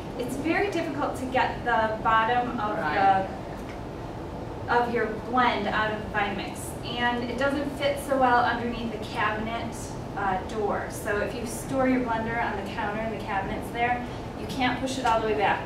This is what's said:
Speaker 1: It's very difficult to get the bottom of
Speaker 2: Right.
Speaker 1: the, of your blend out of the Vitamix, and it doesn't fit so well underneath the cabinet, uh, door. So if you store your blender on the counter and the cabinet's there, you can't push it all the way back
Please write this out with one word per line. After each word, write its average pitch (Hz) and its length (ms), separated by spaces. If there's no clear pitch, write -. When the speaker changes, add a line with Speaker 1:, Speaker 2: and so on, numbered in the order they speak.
Speaker 1:
It's 247 160
very 349 340
difficult 294 480
to 262 80
get 233 400
the 220 380
bottom 240 560
of 208 180
Speaker 2:
Right. 196 500
Speaker 1:
the, - 140
of 240 240
your 220 140
blend 233 380
out 214 240
of 214 100
the 208 160
Vitamix, 202 400
and 240 440
it 240 80
doesn't 277 400
fit 285 200
so 269 100
well 240 260
underneath 233 480
the 208 140
cabinet, 220 640
uh, 190 200
door. 214 400
So - 280
if - 180
you 240 100
store 262 440
your 254 120
blender 226 420
on 202 200
the - 80
counter 220 300
and 220 180
the - 40
cabinet's 196 480
there, 247 340
you 214 80
can't 254 320
push 262 180
it 254 80
all 226 140
the 220 80
way 214 60
back 190 320